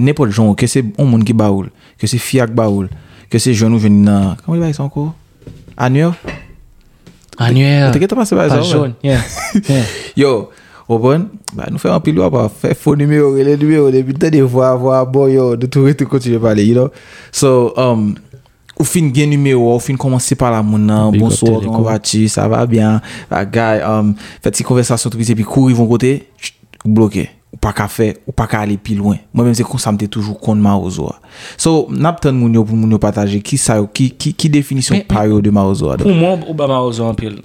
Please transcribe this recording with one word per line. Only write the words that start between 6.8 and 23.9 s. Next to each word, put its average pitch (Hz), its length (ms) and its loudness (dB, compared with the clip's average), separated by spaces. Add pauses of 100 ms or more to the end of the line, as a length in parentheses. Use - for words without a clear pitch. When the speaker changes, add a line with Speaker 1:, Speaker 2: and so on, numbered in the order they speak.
Speaker 1:
anyè, 127 280 2 (200)
ou 123 60 2
te 151 80 2
gentan 214 180 0
pase 202 180 0
bagay 151 160 2
sa 127 80 2
a 175 60 -2
Speaker 2:
jonn 139 260 0 (1200)
Speaker 1:
yo. 135 160 4 (560)
Ou 113 80 2
konprann, 143 300 2 (260)
bagay - 160 -10
nou - 80 -6
fè - 160 -2
anpil, 156 240 0
wi, 185 80 2
papa 123 240 0
fè - 240 -4
fo 147 240 0
nimewo 147 380 2
rele 139 240 2
nimewo 147 340 2
depi 131 160 0
n 135 140 -6
tande 156 180 2
vwa 127 320 2
vwa, 131 320 0
bòyò 131 480 2
nou 123 160 -4
tou 135 160 2
rete 143 240 2
kontinye 120 320 0
pale 107 240 2
yo 117 140 4
non. 135 160 -2 (340)
So 127 400 2 (1040)
ou 156 140 -2
fen 156 260 0
gen 147 160 2
nimewo 135 380 2
a, 120 100 2
ou 120 60 -6
fen 135 160 -4
kòmanse 127 400 0
pale 117 180 2
a 110 80 0
moun 107 240 2
nan. 107 240 2
Bonswa 110 480 2
konpati, 110 680 -2
sa 101 180 0
va 117 160 0
byen 110 300 2
an 107 80 -4 (260)
bagay 110 540 -2 (580)